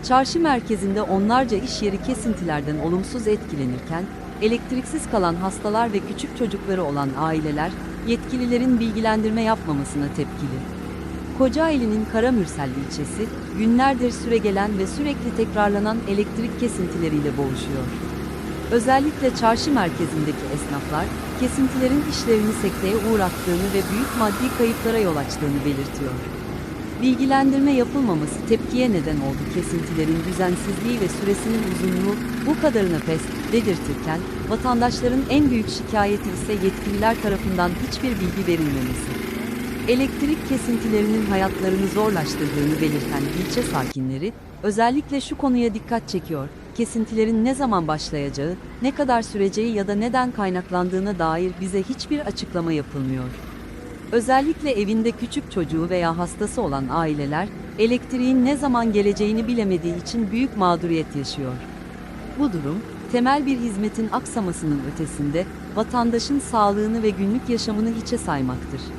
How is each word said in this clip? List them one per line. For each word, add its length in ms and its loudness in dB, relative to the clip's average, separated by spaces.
Çarşı 320 4
merkezinde 600 2
onlarca 540 2
iş 260 -4
yeri 200 0
kesintilerden 760 -2
olumsuz 480 -2
etkilenirken, 760 -2
elektriksiz 680 0
kalan 240 2
hastalar 580 -2
ve 80 0
küçük 380 -8
çocukları 460 -2
olan 240 -2
aileler, 520 0
yetkililerin 760 2
bilgilendirme 600 2
yapmamasına 640 0
tepkili. 520 -4
Kocaeli'nin 760 2
Karamürsel 560 2
ilçesi, 580 -4
günlerdir 520 4
süregelen 680 2
ve 80 2
sürekli 500 -2
tekrarlanan 600 2
elektrik 520 -2
kesintileriyle 760 0
boğuşuyor. 500 -2
Özellikle 680 4
çarşı 360 2
merkezindeki 840 0
esnaflar, 520 -2
kesintilerin 680 2
işlerini 420 2
sekteye 340 0
uğrattığını 800 2
ve 60 4
büyük 260 -2
maddi 400 0
kayıplara 400 2
yol 180 2
açtığını 480 -2
belirtiyor. 520 -2
Bilgilendirme 680 6
yapılmaması 760 2
tepkiye 420 2
neden 260 2
oldu. 260 -2
Kesintilerin 640 0
düzensizliği 720 0
ve 80 2
süresinin 540 0
uzunluğu, 440 2
"Bu 160 2
kadarına 360 4
pes." 220 0
dedirtirken, 680 0
vatandaşların 840 2
en 200 6
büyük 180 2
şikayeti 640 0
ise 220 -2
yetkililer 680 0
tarafından 480 0
hiçbir 240 -2
bilgi 360 -2
verilmemesi. 720 0
Elektrik 600 0
kesintilerinin 800 2
hayatlarını 680 2
zorlaştırdığını 840 0
belirten 420 0
ilçe 240 -2
sakinleri, 680 -2
özellikle 580 2
şu 160 -6
konuya 380 2
dikkat 340 -4
çekiyor, 400 -4
kesintilerin 680 2
ne 100 4
zaman 340 2
başlayacağı, 640 -2
ne 120 2
kadar 280 2
süreceği 520 0
ya 140 0
da 60 0
neden 380 0
kaynaklandığına 840 0
dair 420 0
bize 220 0
hiçbir 380 -4
açıklama 520 -4
yapılmıyor. 520 -2
Özellikle 580 4
evinde 400 2
küçük 420 -6
çocuğu 380 0
veya 280 2
hastası 440 -2
olan 280 0
aileler, 580 0
elektriğin 680 4
ne 120 4
zaman 360 2
geleceğini 540 2
bilemediği 560 0
için 280 -2
büyük 260 0
mağduriyet 600 2
yaşıyor. 360 -4
Bu 140 2
durum, 260 -2
temel 340 2
bir 120 0
hizmetin 540 -2
aksamasının 680 -2
ötesinde, 500 -2
vatandaşın 640 0
sağlığını 640 2
ve 80 4
günlük 380 0
yaşamını 420 0
hiçe 160 -2
saymaktır. 640 -2